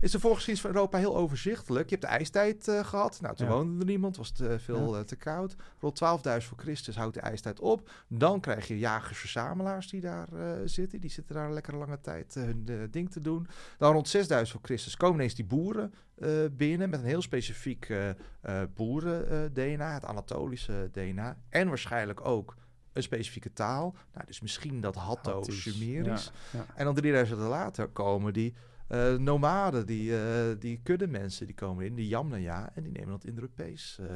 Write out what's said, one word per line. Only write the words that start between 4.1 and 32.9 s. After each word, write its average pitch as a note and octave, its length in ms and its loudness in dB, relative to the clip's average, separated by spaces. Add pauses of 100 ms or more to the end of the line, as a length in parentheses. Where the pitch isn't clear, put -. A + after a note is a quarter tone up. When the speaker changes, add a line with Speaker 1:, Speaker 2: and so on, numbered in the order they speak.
Speaker 1:
was A2+ 100 -8
het, - 120 -2
eh, A#2 180 2
veel, A2+ 360 0
Speaker 2:
Ja. G#2 60 0
Speaker 1:
eh, G#2+ 60 -4
te A2 100 -8
koud. F3+ 400 -4 (240)
Rond D3 160 -2
twaalfduizend C#3+ 580 2
voor - 100 -12
Christus D3 320 -6
houdt A2 180 -2
de - 60 -6
ijstijd G#2+ 400 -4
op. A3 300 2 (180)
Dan D#3+ 320 4
krijg G#2+ 280 -2
je A2 120 -4
jagers-verzamelaars B2+ 1080 -2
die F#3+ 120 -6
daar, E3+ 320 -6
eh, E3+ 180 -4 (140)
zitten. F#3+ 360 2
Die E3 100 -4
zitten D3+ 240 -8
daar D3+ 100 -2
een D3+ 80 -4
lekkere D3 240 -6
lange C#3+ 240 -6
tijd, - 340 -8
eh, C3 80 -2
hun, A2+ 240 0
eh, A#2+ 80 -4 (160)
ding F3+ 200 -4
te - 80 -10
doen. D#3+ 280 -2 (300)
Dan D3 160 8
rond D3+ 140 4
zesduizend D#3 500 4
voor - 100 -12
Christus - 300 -4
komen F3 180 6
ineens B2+ 200 2
die A2 100 -4
boeren, G3 480 0 (220)
eh, - 140 -2 (220)
binnen D#3+ 380 2
met D#3 100 -2
een A#2+ 60 -2
heel D#3 160 2
specifiek, - 680 -4
eh, G2+ 200 0
eh, F#2 60 -2 (580)
boeren, D#3 560 0
eh, D#3 160 4
D C#3 120 -4 (200)
N D3 40 -4
A, D#3 120 -4
het C#3 120 -6
Anatolische G#2 840 -2
D - 40 -18
N F#2 240 -2
A. A#2+ 180 -6 (120)
En F#3 180 4
waarschijnlijk A#2 580 -2
ook A2+ 300 0 (380)
een C3 100 0
specifieke - 500 -6
taal. C3+ 420 -2 (180)
Nou, - 120 -12
dus - 160 -14
misschien B2+ 400 -4
dat F#2+ 140 -2
Speaker 2:
Hattisch. G2 380 -4
Speaker 1:
Hatto-Sumerisch. G#2+ 1000 -2 (200)
Speaker 2:
Ja, A#2+ 80 -6
ja. - 60 -8 (100)
Speaker 1:
En C#3+ 100 0
dan C#3+ 100 4
drieduizend B2+ 440 4
jaar A2 100 0
later E3+ 380 -2
komen G2+ 460 2
die, A2+ 200 0 (340)
eh, B2 280 4
nomaden, C#3+ 680 4
die, A2 320 0
eh, A2+ 420 2
die A#2 240 -4
kudde F3+ 240 2
mensen, G2 380 -4
die - 100 -10
komen F#2 300 -4
in, A#2 100 -4
die A2+ 120 -2
Yamnaya, G#2 680 -2
en D#3 100 -8
die D#3 80 -8